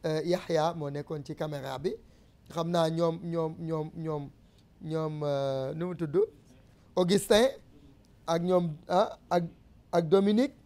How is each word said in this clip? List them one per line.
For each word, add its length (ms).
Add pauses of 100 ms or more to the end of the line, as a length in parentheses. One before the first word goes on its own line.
euh, 200
Yaxya 480
moo 160
nekkoon 360
ci 100
caméra 440
bi. 140 (600)
Xam 180
naa 180
ñoom, 340
ñoom, 360
ñoom, 360
ñoom, 340 (520)
ñoom, 420
euh, 520
nu 100
mu 100
tudd? 220 (800)
Augustin 520 (800)
ak 160
ñoom, 320 (140)
ah, 300 (120)
ak, 140 (480)
ak 180
Dominique. 460 (100)